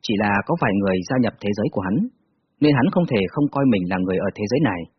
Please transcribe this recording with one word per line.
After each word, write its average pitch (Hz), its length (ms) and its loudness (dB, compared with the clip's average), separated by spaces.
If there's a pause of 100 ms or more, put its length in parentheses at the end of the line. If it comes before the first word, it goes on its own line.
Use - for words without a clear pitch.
chỉ 113 80 -2 (100)
là 104 80 0 (140)
có 156 160 -2
vài 113 180 2
người 95 180 2 (120)
gia 131 120 0
nhập 110 200 0
thế 101 160 -2
giới 107 140 0
của 101 100 -4
hắn, 92 140 -2 (640)
nên 147 140 4
hắn 127 180 4
không 175 180 2
thể 107 100 2 (120)
không 147 180 0
coi 139 220 0
mình 92 180 0
là 92 100 -2
người 92 160 -2
ở 95 180 -2
thế 107 160 -6
giới 131 80 0 (120)
này. 87 100 -6 (180)